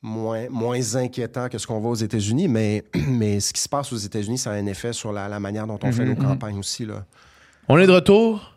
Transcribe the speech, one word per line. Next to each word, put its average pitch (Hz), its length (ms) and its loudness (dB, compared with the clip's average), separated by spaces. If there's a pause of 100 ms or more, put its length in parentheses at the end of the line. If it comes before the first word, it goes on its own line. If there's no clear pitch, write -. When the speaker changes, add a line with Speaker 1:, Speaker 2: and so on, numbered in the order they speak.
Speaker 1:
moins, 113 480 -6
moins 120 460 -2
inquiétant 123 540 -4
que 120 80 -8
ce - 100 -8
qu'on 110 120 -4
voit 113 120 -2
aux 120 40 0
États-Unis, 110 520 0
mais, 110 420 2
<clears throat> 151 180 -2
mais 110 320 2
ce - 140 -4
qui - 80 -4
se - 80 -6
passe 139 240 -2
aux 117 40 -6
États-Unis, 104 400 -6
ça 123 140 -6
a - 40 -4
un 101 100 -4
effet 101 280 -6
sur 113 180 -8
la, 101 180 -6
la 104 100 -8
manière 104 280 -6
dont 107 140 -8
on 131 100 0
fait 120 120 0
Speaker 2:
Mm-hmm. 127 160 -2
Speaker 1:
nos 135 80 0
campagnes 110 320 -2
aussi, 113 260 -8
là. 101 200 -10 (640)
Speaker 2:
On 135 80 8
est 185 100 8
de 185 40 10
retour. 208 640 6